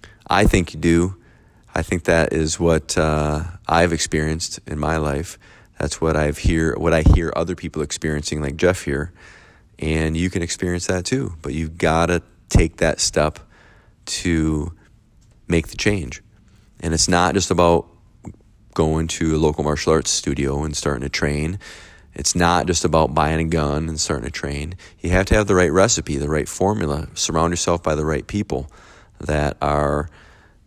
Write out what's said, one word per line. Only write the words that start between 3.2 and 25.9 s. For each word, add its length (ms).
I've 260
experienced 760
in 100
my 200
life. 420
That's 220
what 160
I've 200
hear, 400
what 160
I 80
hear 320
other 220
people 260
experiencing, 600
like 160
Jeff 260
here. 300
And 380
you 120
can 120
experience 460
that 180
too. 360
But 120
you've 240
gotta 440
take 280
that 220
step 400
to 680
make 220
the 80
change. 440
And 120
it's 140
not 280
just 160
about 360
going 340
to 280
a 20
local 260
martial 300
arts 180
studio 520
and 120
starting 280
to 60
train. 480
It's 220
not 320
just 160
about 300
buying 260
a 100
gun 380
and 120
starting 260
to 60
train. 440
You 120
have 160
to 80
have 120
the 80
right 160
recipe, 460